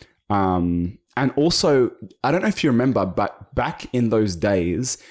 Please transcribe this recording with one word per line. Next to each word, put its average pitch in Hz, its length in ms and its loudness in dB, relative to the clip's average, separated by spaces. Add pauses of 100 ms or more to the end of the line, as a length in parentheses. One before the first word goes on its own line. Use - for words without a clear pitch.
(300)
Um, 90 680 0 (180)
and 131 180 0
also, 143 560 2 (320)
I 127 80 0
don't 180 120 0
know 220 60 0
if - 140 -4
you 151 80 2
remember, 120 340 2
but 95 480 -4
back - 400 -6
in 120 180 0
those 110 260 2
days, 92 600 0 (120)